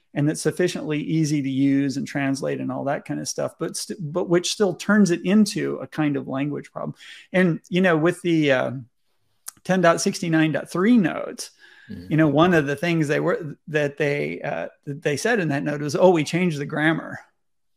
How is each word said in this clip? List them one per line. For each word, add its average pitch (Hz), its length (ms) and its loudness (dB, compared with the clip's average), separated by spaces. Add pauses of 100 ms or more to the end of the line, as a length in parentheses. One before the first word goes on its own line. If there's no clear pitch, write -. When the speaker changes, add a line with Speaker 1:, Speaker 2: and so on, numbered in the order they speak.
(140)
Speaker 1:
and 147 160 2
that's 156 120 -4
sufficiently 156 580 -2
easy 156 420 0
to 135 80 -4
use 139 480 2
and 139 100 -6
translate 139 520 -4
and 131 120 -6
all 131 120 -8
that 139 220 -4
kind 147 140 -6
of 147 80 -8
stuff, - 320 -6
but - 160 -6
st-, - 240 -10
but 175 300 -4
which 175 220 2
still 185 240 0
turns 202 340 4
it 170 160 -2
into 156 520 2
a - 100 -10
kind 147 280 -2
of 131 120 -6
language 139 440 -6
problem? - 240 -10 (380)
And, 180 260 2 (100)
you 180 120 0
know, 175 160 4
with 175 240 2
the, 160 300 2
uh, 131 200 2 (920)
ten 185 180 2
dot 170 180 4
sixty-nine 160 520 0
dot 147 200 -6
three 208 260 4
notes, - 540 -2 (380)
Speaker 2:
Mm-hmm. 92 220 -10
Speaker 1:
you 151 60 2
know, 156 100 6
one 160 260 4
of 151 140 4
the 143 80 -2
things 165 320 0
they 147 140 0
were, 151 340 -4 (140)
that 147 260 -2
they, 147 460 -4
uh, 95 260 -6 (160)
that 143 180 -12
they 147 140 -2
said 220 240 -2
in 165 80 -2
that 143 160 -2
note 147 160 -4
was, 147 160 -6
"Oh, 180 140 6
we 165 160 2
changed 165 340 -2
the 143 60 -6
grammar 156 520 -2 (600)